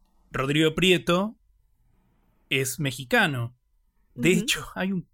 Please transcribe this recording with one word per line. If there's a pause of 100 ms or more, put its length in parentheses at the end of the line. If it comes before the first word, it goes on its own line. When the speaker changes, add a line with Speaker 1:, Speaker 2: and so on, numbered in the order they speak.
(320)
Speaker 1:
Rodrigo
Prieto (1120)
es
mexicano. (580)
De
Speaker 2:
Ujú.
Speaker 1:
hecho,
hay
un